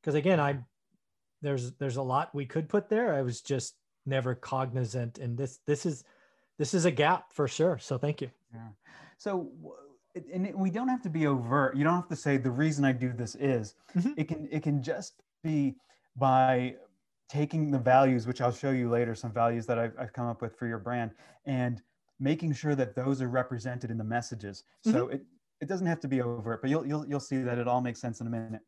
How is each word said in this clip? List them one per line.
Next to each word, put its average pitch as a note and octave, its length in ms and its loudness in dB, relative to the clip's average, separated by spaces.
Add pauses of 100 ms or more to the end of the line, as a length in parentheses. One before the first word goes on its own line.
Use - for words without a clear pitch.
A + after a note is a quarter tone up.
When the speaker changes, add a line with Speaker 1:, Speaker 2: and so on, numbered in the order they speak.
Speaker 1:
'Cause D3 120 0
again, D#3+ 260 4
I, C#3+ 180 2 (800)
there's, C3 320 -2
there's C3 240 -4
a C3+ 40 -2
lot C3+ 340 0
we C#3+ 100 -4
could D#3 240 -4
put G3+ 200 0
there. G#3+ 240 2
I C#3 80 2
was B2 200 -2
just - 340 -4 (300)
never B2+ 300 0
cognizant. B2 840 -4
And A#2+ 200 -6
this, C3 280 -6
this D3 200 -2
is, D3+ 180 -2 (560)
this D3 140 -2
is E3+ 120 2
a E3+ 60 6
gap D3+ 420 2
for C#3+ 140 0
sure. D#3 320 2
So - 180 -4
thank D3 240 -2
you. B2+ 80 -6 (240)
Speaker 2:
Yeah. A2+ 140 -14 (500)
So, F#3 320 -4 (120)
w-, D3 140 -16 (400)
it, D#3 160 -10
and F#3 160 -2
it, G3 100 -8
we F#3+ 120 0
don't A#3 200 -2
have B3+ 140 0
to F#3 60 -4
be D#3 180 0
overt. C3 480 2
You C#3+ 80 2
don't E3+ 120 4
have F3 140 -2
to D#3 60 -4
say, C#3 220 2
"The B2+ 140 0
reason C#3+ 340 2
I C3 60 6
do B2 220 0
this A#2 200 -6
is," B2 400 0 (220)
Speaker 1:
Mm-hmm. G3 200 2
Speaker 2:
it D3+ 120 -2
can, D#3 240 -6
it D3+ 100 -2
can C#3+ 220 0
just - 400 -6 (200)
be D3 320 2 (400)
by C3 600 4 (540)
taking D3 420 0
the C3+ 80 2
values, B2+ 480 6
which B2+ 120 -4
I'll B2 120 2
show C#3 180 -4
you B2 220 0
later, A#2 240 2
some A2+ 160 -8
values A#2 340 2
that A#2 140 0
I've, A#2 180 -2
I've B2 160 -8
come A#2+ 140 -4
up A#2 160 -4
with A2 120 -8
for A#2+ 120 -6
your A2+ 100 -2
brand, A#2 340 -4 (360)
and B2 340 0 (380)
making D#3 340 0
sure D3 220 0
that B2+ 200 0
those C3 280 0
are B2 40 0
represented B2 600 -2
in A2+ 80 -4
the A2 60 -4
messages. G#2+ 640 -6 (180)
So A3 240 2
Speaker 1:
Mm-hmm. - 80 -4
Speaker 2:
it, C3+ 60 -6 (400)
it D3 60 -8
doesn't F#3 200 -2
have E3 140 0
to C#3+ 60 -6
be C3 140 0
overt, A#2 400 -4
but C3 80 -2
you'll, D3+ 160 0
you'll, D3+ 220 -4
you'll C#3+ 120 -2
see C3+ 180 -4
that B2 200 -2
it A#2+ 100 0
all B2 140 2
makes A#2+ 180 -4
sense A#2 220 -6
in A#2 60 -4
a - 20 -4
minute. A2+ 380 -6